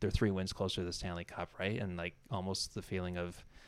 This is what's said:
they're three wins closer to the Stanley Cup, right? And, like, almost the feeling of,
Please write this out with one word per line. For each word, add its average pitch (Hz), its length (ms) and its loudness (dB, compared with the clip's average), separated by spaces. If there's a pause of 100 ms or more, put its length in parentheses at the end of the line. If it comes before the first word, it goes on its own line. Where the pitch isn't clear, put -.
they're 101 100 4
three 107 200 6
wins 95 220 0
closer 95 280 0
to 90 60 2
the 87 60 -2
Stanley 87 320 -2
Cup, - 340 -6
right? 98 220 2
And, 92 160 0
like, 87 180 -2 (160)
almost 95 440 0
the 101 80 -4
feeling 90 360 0
of, 87 260 -4 (240)